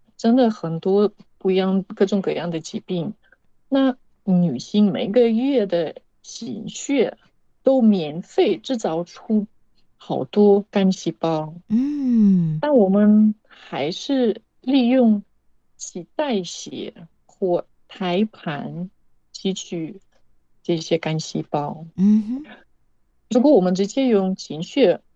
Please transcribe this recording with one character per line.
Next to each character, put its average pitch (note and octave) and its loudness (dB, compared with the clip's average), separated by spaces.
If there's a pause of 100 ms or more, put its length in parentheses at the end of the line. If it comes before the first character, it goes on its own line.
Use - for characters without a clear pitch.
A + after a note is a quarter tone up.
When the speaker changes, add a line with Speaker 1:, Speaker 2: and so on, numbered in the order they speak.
(160)
Speaker 1:
真 A#3 2
的 A#3+ 4
很 E3 -6
多 G3+ 2 (280)
不 F#3+ -2
一 F#3 0
样， F#3+ 0
各 - -4
种 G3 -2
各 D#3 -4
样 D#3 -6
的 E3 -6
疾 A3 -12
病。 F3+ -8 (560)
那 C4+ 0 (280)
女 F3 2
性 G#3 2
每 G#3+ -4
个 A#3 4
月 A#3+ 0
的 E3+ -4 (260)
经 A3 -12
血 - -2 (460)
都 C4 4
免 F3+ 2
费 - 0
制 - -6
造 F3 -4
出 G#3+ -4 (500)
好 C3+ -6
多 G3+ 4
干 F#3+ 2
细 - -6
胞。 D#3 -4 (140)
Speaker 2:
嗯。 A3 2
Speaker 1:
但 D4 2
我 G3 6
们 G#3 4 (120)
还 - -8
是 B3 -2 (180)
利 B3+ 2
用 A#3 4 (560)
脐 - -14 (100)
带 B3+ -2
血 D3+ -12 (320)
或 F3 -4 (240)
胎 F#3 -2
盘 D#3 -10 (440)
汲 F#3+ -6
取 E3+ -10 (600)
这 E3+ -4
些 E3 -2
干 D#3+ -4
细 D#3 -8
胞。 D3+ -8 (100)
Speaker 2:
嗯 G#3 4
哼。 B3+ -8 (840)
Speaker 1:
如 B3 2
果 C#4 4
我 A#3+ 6
们 F#3 0
直 G3 -2
接 C4+ -2
用 F#3+ 0
经 D#3 -12
血， F#3 2 (160)